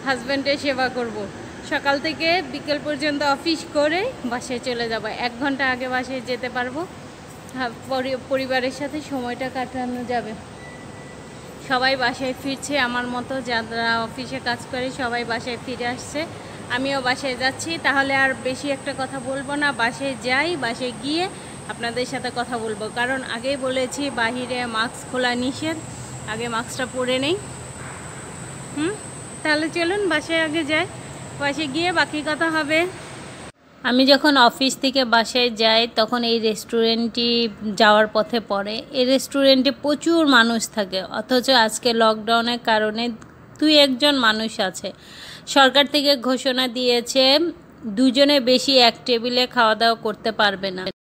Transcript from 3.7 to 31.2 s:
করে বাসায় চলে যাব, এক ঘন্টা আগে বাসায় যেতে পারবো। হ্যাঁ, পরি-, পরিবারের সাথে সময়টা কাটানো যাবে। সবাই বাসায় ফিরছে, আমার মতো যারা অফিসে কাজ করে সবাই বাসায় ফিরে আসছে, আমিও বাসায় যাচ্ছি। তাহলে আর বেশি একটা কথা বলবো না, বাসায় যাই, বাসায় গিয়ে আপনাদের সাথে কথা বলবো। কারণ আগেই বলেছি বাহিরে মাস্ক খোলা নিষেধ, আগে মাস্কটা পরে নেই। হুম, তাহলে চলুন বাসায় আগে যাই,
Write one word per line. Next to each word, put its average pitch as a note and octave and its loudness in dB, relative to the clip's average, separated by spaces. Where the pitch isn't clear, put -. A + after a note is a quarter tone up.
করে D4+ 2
বাসায় B3 -4
চলে A#3 -2
যাব, A3 -4
এক A#3+ -2
ঘন্টা C#4 0
আগে B3+ -2
বাসায় B3+ -4
যেতে B3 -4
পারবো। B3+ -4
হ্যাঁ, B3+ -4
পরি-, C4 -2
পরিবারের C4 0
সাথে C#4+ -6
সময়টা B3 -4
কাটানো B3 -6
যাবে। A3+ -4
সবাই C4 2
বাসায় B3+ -2
ফিরছে, C4+ -6
আমার B3 0
মতো B3 -6
যারা A3+ -2
অফিসে B3 -8
কাজ A#3+ -2
করে B3+ -4
সবাই A#3+ -4
বাসায় A#3 -6
ফিরে A#3+ -6
আসছে, B3+ -6
আমিও C4+ 0
বাসায় B3+ -2
যাচ্ছি। C4 -2
তাহলে C#4 2
আর C4+ 4
বেশি B3+ -4
একটা C4+ -4
কথা C4 -6
বলবো C4 -6
না, D4 0
বাসায় B3 -2
যাই, C4+ 2
বাসায় A#3+ -4
গিয়ে D#4 0
আপনাদের A#3 -4
সাথে B3 -4
কথা A#3+ -4
বলবো। A3 -6
কারণ B3+ 0
আগেই B3 -4
বলেছি C4 -2
বাহিরে B3 -2
মাস্ক A3+ -4
খোলা B3 0
নিষেধ, C#4 -2
আগে A3 -6
মাস্কটা A#3+ -4
পরে B3+ -2
নেই। C#4+ 2
হুম, D#4+ -2
তাহলে D#4 4
চলুন F4 0
বাসায় D#4+ 0
আগে D#4+ 0
যাই, D#4 0